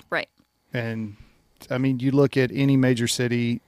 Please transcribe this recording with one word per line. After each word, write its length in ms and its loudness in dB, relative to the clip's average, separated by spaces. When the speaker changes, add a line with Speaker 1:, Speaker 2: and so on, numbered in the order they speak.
Speaker 1:
Right. 220 -6
Speaker 2:
And, 460 -8
I 80 -4
mean, 240 0
you 120 0
look 260 2
at 120 2
any 280 2
major 280 2
city 600 -2